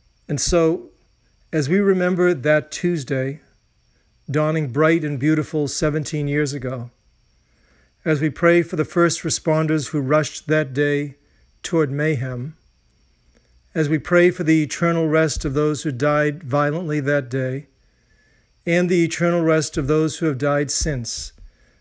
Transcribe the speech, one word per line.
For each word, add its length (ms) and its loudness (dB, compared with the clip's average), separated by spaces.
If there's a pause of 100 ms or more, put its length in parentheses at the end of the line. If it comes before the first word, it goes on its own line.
(300)
And 100 -2
so, 500 2 (640)
as 180 0
we 100 4
remember 560 2
that 360 0
Tuesday, 720 -2 (880)
dawning 400 0
bright 340 2
and 160 -4
beautiful 480 0
seventeen 600 -2
years 260 -2
ago, 380 -8 (1120)
as 160 0
we 80 0
pray 320 4
for 140 -6
the 100 0
first 380 0
responders 640 0
who 120 -2
rushed 440 0
that 260 0
day 440 -2 (480)
toward 260 0
mayhem, 680 -4 (1200)
as 140 0
we 80 2
pray 320 4
for 140 -4
the 180 4
eternal 460 0
rest 380 2
of 100 -2
those 260 0
who 100 -4
died 520 0
violently 560 -2
that 280 0
day, 380 -4 (1000)
and 200 2
the 160 4
eternal 380 0
rest 360 2
of 100 -2
those 300 2
who 100 0
have 100 0
died 320 0
since, 640 -6 (480)